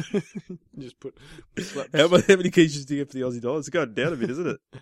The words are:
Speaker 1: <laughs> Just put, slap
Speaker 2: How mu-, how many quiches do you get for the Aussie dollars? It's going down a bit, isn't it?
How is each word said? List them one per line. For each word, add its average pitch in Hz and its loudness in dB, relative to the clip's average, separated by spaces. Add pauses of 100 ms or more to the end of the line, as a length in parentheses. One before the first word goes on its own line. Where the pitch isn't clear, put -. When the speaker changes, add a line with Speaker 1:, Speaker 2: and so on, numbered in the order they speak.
(600)
Speaker 1:
<laughs> - -20
Just 127 -16
put, - -16 (420)
slap 143 -10
Speaker 2:
How 156 4
mu-, 175 6
how 196 6
many 180 0
quiches 147 4
do 143 -4
you 143 -2
get 131 -10
for 131 -10
the 127 -4
Aussie 120 -4
dollars? 139 -4
It's - -12
going 143 -2
down 135 -2
a - -4
bit, 127 -4
isn't 156 -6
it? 110 -6 (220)